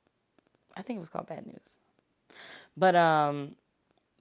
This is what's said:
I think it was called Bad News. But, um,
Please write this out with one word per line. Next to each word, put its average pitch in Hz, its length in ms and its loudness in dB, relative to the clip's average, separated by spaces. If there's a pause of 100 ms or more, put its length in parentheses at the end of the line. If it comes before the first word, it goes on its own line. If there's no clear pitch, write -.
(760)
I 185 60 -14
think 226 160 -12
it 180 40 -12
was 160 80 -18
called - 180 -10
Bad - 180 -14
News. - 340 -20 (960)
But, 175 200 4
um, 151 600 2 (640)